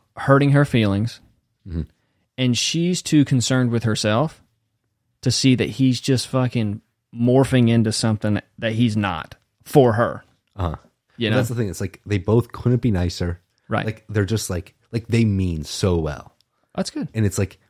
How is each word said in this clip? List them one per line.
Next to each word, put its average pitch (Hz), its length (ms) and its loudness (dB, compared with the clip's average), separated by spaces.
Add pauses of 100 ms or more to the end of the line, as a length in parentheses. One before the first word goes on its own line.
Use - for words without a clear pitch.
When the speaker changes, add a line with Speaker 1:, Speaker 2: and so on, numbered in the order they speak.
(160)
Speaker 1:
hurting 139 340 4
her 143 140 4
feelings, 107 560 0 (480)
Speaker 2:
Mm-hmm. 82 140 -6 (540)
Speaker 1:
and 127 220 0
she's 170 440 -2
too 147 220 4
concerned 127 460 0
with 117 140 -2
herself 110 580 -2 (800)
to - 100 0
see 131 240 4
that 110 140 -2
he's 127 320 0
just 127 260 -2
fucking 117 540 -2 (340)
morphing 123 540 4
into 113 240 2
something 107 480 -2 (180)
that 113 140 -4
he's 110 240 0
not 95 400 -4 (260)
for 127 300 4
her. 107 320 -2 (320)
Speaker 2:
Uh-huh. 87 180 -4 (420)
Speaker 1:
You 117 120 -2
Speaker 2:
But - 20 0
Speaker 1:
know? 107 60 0
Speaker 2:
that's 110 140 0
the 120 40 -6
thing. 113 140 -4
It's 85 120 -10
like, - 240 -10
they 101 140 -2
both 110 320 0
couldn't 123 320 -2
be 123 80 0
nicer. 87 500 -2 (300)
Speaker 1:
Right. 104 140 -4
Speaker 2:
Like, 110 240 -10
they're 104 160 0
just 110 240 -4
like, 87 260 -8 (180)
like, 113 160 -6
they 117 180 2
mean 92 360 -2
so 87 360 -2
well. 76 360 -8 (400)
Speaker 1:
That's - 140 -6
good. 262 240 -8
Speaker 2:
And 110 140 0
it's 95 100 -2
like, 98 220 -4 (120)